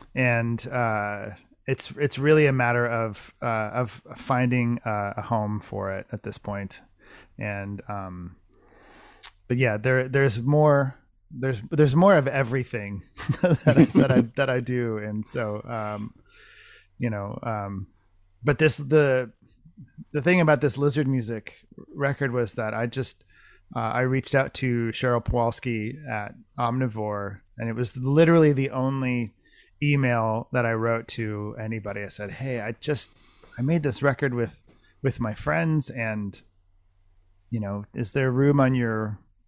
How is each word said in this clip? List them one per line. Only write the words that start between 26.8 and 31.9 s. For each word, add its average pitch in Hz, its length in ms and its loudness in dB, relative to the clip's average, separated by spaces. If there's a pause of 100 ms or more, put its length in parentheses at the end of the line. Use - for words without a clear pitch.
and 113 100 -6
it 113 80 -6
was 120 220 -4
literally 156 560 6
the 135 160 0
only 127 640 -2 (480)
email 120 720 2
that 123 140 2
I 113 60 0
wrote 117 360 -2
to 104 500 -6
anybody. 104 440 -8